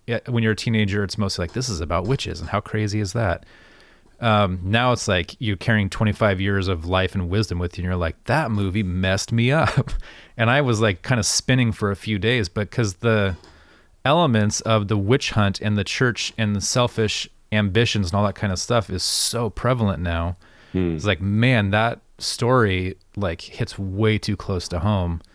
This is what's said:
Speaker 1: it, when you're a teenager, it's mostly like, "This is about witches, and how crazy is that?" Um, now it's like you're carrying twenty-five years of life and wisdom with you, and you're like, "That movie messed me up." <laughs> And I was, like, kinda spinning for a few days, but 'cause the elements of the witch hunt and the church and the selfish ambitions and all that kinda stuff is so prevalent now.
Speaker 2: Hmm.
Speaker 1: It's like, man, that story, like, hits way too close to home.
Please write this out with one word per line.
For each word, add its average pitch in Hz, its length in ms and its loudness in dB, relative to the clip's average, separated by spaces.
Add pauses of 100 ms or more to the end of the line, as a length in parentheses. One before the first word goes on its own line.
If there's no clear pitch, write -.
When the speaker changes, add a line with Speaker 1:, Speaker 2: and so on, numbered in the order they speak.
Speaker 1:
it, 117 220 -6
when 117 140 0
you're 110 100 4
a 104 40 -2
teenager, 104 460 0
it's - 160 -4
mostly 98 260 -2
like, 82 100 -6
"This 127 140 -4
is 87 120 -4
about 85 260 -2
witches, 92 340 -4
and 80 100 -8
how 104 100 0
crazy 107 400 -2
is 95 140 -4
that?" 101 300 -2 (760)
Um, 104 420 2
now 117 300 2
it's - 160 -2
like 92 300 0
you're 104 180 -2
carrying 107 340 2
twenty-five 104 520 0
years 98 260 0
of 82 160 -2
life 92 300 0
and 90 160 -2
wisdom 98 280 0
with 87 200 -4
you, 90 40 -6
and 90 60 -2
you're 90 80 0
like, 85 280 -4
"That 135 260 0
movie 101 320 0
messed 92 500 0
me 117 180 2
up." 147 460 0
<laughs> - 60 -4 (360)
And 113 120 4
I 139 120 4
was, 117 180 2
like, 104 220 2
kinda 120 200 0
spinning 123 500 2
for 101 180 -2
a 98 60 -2
few 107 220 -4
days, 110 300 0
but 104 220 -4
'cause 104 240 -2
the 104 420 2 (680)
elements 127 600 2
of 110 260 2
the 110 80 0
witch 104 360 2
hunt 98 280 2
and 104 160 0
the 101 80 0
church - 540 -2
and 104 180 0
the 95 60 -2
selfish - 680 0 (240)
ambitions 107 560 2
and 85 60 -4
all 101 100 2
that 98 100 0
kinda 98 220 -2
stuff 117 320 0
is 92 140 -6
so - 480 -2
prevalent 110 520 0
now. 85 360 -2 (340)
Speaker 2:
Hmm. 87 240 0
Speaker 1:
It's 76 80 -6
like, 95 160 0
man, 104 520 2
that 110 280 0 (160)
story, 101 800 0 (180)
like, 90 280 -4
hits - 360 -8
way 101 380 0
too 104 180 -2
close 92 340 -4
to 87 100 -4
home. 87 420 0 (140)